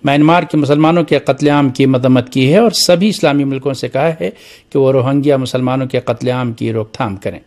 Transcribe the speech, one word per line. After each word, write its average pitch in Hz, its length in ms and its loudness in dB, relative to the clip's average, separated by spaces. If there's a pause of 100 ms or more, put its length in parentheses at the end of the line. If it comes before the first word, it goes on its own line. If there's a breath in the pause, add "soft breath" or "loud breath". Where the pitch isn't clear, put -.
میانمار 151 380 4
کے 160 140 -4
مسلمانوں 151 480 2
کے 151 140 0
قتل 143 300 0
عام 143 220 2
کی 135 160 0
مذمت 127 420 2
کی 135 240 0
ہے 190 60 4
اور 226 120 4
سبھی 180 380 0
اسلامی 147 360 0
ملکوں 135 300 -4
سے 127 140 -8
کہا 147 220 -2 (100)
ہے 180 100 -4 (400 loud breath)
کہ 143 80 -2
وہ 131 140 2
روہنگیا 139 440 2
مسلمانوں 127 500 -2
کے 127 140 -2
قتل 123 280 -4
عام 123 240 -4
کی 113 200 -6
روک 110 200 -6
تھام 104 240 -6
کریں۔ 95 300 -10